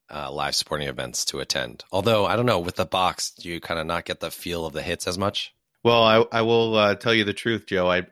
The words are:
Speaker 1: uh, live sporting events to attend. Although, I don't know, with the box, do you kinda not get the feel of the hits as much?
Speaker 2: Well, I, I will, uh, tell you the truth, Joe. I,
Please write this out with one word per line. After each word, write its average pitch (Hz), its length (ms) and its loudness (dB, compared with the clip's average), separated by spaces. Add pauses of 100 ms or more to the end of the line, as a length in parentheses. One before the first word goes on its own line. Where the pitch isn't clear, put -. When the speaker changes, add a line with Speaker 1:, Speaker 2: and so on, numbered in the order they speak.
(140)
Speaker 1:
uh, 71 180 -8
live 71 240 -4
sporting 73 320 -4
events 64 380 -8
to - 140 -8
attend. 64 520 -6
Although, 101 360 2
I 92 80 0
don't 120 100 0
know, 107 140 2
with 87 160 -6
the 92 100 -2
box, 92 460 -2
do - 180 -16
you 85 100 -8
kinda 82 240 -6
not 85 220 -4
get 87 140 -8
the - 120 -6
feel 85 360 -8
of 71 60 -10
the 76 100 -6
hits 85 240 -6
as 90 100 -6
much? - 360 -4 (300)
Speaker 2:
Well, 117 200 6
I, 110 280 8
I 117 120 0
will, 113 340 2
uh, 104 180 6
tell 113 180 0
you 110 100 4
the 101 100 -2
truth, 113 320 -4
Joe. 90 240 2
I, 90 220 2